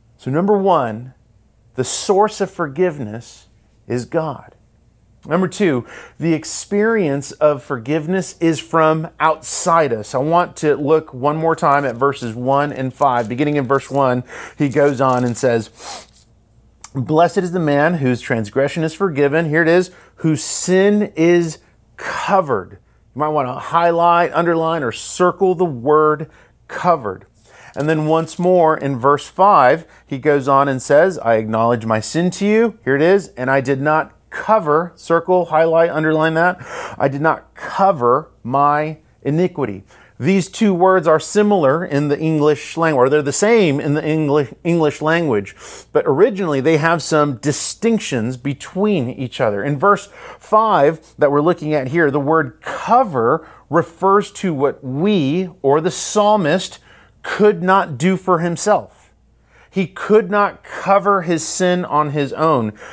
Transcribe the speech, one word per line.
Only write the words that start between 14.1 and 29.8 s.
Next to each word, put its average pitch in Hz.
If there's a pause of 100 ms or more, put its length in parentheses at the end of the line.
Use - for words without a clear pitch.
he 147
goes 131
on 127
and 120
says, 117 (1200)
"Blessed 156
is 180
the 180
man 151
whose 127
transgression 131
is 156
forgiven." 156
Here 156
it 160
is, 180 (260)
"whose 160
sin 202
is 170 (380)
covered." 123 (340)
You 123
might 151
want 147
to 123
highlight, 170
underline, 165
or 120
circle 180
the 180
word 151 (380)
"covered." 143 (500)
And 147
then 156
once 160
more 175
in 139
verse 139
five, 165 (200)